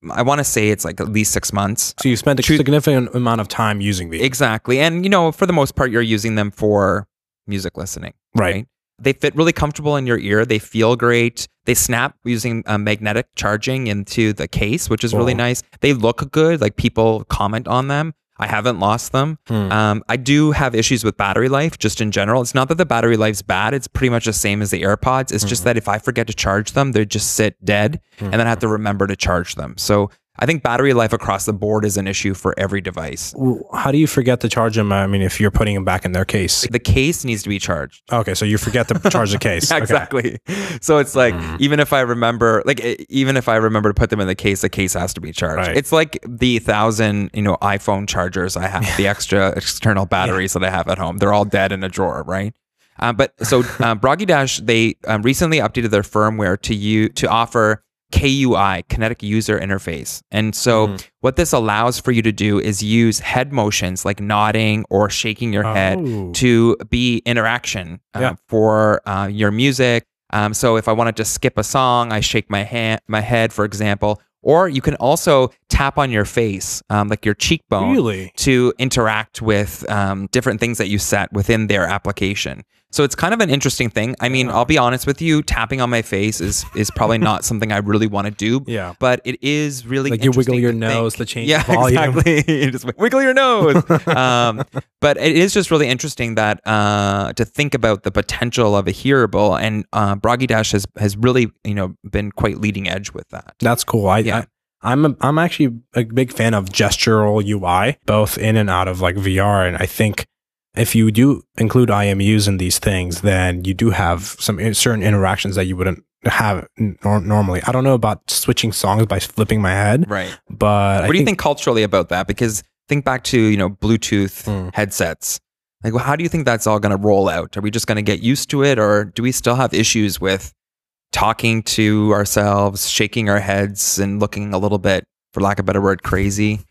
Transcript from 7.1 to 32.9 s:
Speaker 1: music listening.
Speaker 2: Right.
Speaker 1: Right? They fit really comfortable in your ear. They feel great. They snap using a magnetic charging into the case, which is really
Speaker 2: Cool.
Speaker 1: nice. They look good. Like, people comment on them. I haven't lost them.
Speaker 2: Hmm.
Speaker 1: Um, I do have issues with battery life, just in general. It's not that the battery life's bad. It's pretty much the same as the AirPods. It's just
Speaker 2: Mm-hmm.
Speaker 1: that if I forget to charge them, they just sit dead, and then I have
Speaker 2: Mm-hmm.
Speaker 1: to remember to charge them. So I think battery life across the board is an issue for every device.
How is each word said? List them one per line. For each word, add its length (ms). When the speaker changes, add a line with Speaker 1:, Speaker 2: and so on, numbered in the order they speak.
Speaker 1:
music 320
listening. 340
Speaker 2:
Right. 200
Speaker 1:
Right? 120
They 120
fit 200
really 200
comfortable 420
in 100
your 120
ear. 260
They 140
feel 360
great. 540
They 100
snap 500
using 420
a 120
magnetic 560
charging 520
into 480
the 120
case, 440
which 140
is 100
really 180
Speaker 2:
Cool. 60
Speaker 1:
nice. 240
They 140
look 380
good. 280
Like, 160
people 540
comment 360
on 220
them. 240
I 80
haven't 320
lost 340
them. 260
Speaker 2:
Hmm. 240
Speaker 1:
Um, 380
I 60
do 360
have 220
issues 300
with 140
battery 300
life, 300
just 240
in 80
general. 320
It's 120
not 140
that 100
the 80
battery 320
life's 240
bad. 320
It's 140
pretty 220
much 160
the 80
same 280
as 80
the 120
AirPods. 500
It's 120
just 160
Speaker 2:
Mm-hmm. 80
Speaker 1:
that 100
if 100
I 100
forget 280
to 80
charge 380
them, 200
they 140
just 280
sit 300
dead, 360
and 160
then 80
I 80
have 80
Speaker 2:
Mm-hmm. 100
Speaker 1:
to 0
remember 380
to 100
charge 400
them. 220
So 320
I 40
think 160
battery 320
life 180
across 320
the 80
board 320
is 140
an 80
issue 260
for 260
every 220
device. 560